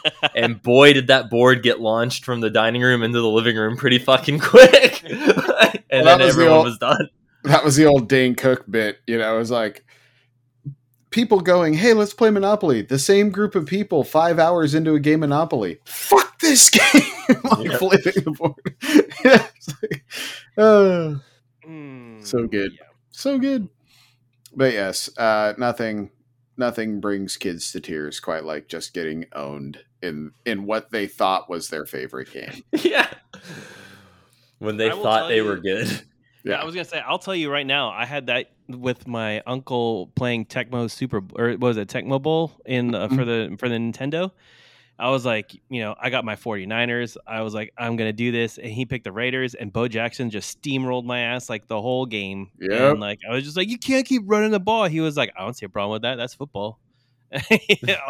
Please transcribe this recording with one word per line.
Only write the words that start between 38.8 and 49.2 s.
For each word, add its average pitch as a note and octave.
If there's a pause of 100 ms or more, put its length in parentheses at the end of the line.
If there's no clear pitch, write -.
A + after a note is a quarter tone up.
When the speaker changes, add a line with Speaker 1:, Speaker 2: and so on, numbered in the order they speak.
Speaker 1:
my A2
uncle A#2
playing A#2+
Tecmo A#2+
Super, A#2+ (120)
or A#2
was A#2+
it G2+
Tecmo C3
Bowl D#3+ (140)
in, B2
uh, G2+
Speaker 3:
Mm-hmm. C3
Speaker 1:
for C3
the, A2+
for B2+
the A#2
Nintendo. C#3 (680)
I B2
was C3
like, A2+ (120)
you B2
know, G#2+
I B2
got A#2+
my G#2+
forty-niners. A#2 (100)
I A2
was A2
like, G#2+
"I'm A#2
gonna A2
do A#2+
this," A#2
and A#2+
he A#2+
picked A#2
the G2
Raiders, B2